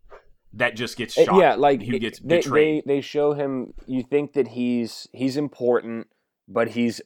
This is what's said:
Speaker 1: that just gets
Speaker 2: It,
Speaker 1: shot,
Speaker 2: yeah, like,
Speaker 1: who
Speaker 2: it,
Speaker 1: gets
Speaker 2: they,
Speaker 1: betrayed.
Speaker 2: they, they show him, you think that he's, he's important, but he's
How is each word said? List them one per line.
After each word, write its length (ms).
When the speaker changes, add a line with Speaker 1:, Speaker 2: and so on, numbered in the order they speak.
Speaker 1:
that 220
just 200
gets 200
Speaker 2:
It, 100
Speaker 1:
shot, 140
Speaker 2:
yeah, 140
like, 280
Speaker 1:
who 120
Speaker 2:
it, 60
Speaker 1:
gets 200
Speaker 2:
they, 180
Speaker 1:
betrayed. 480
Speaker 2:
they, 100
they 40
show 320
him, 400
you 160
think 320
that 140
he's, 640
he's 240
important, 720
but 220
he's 380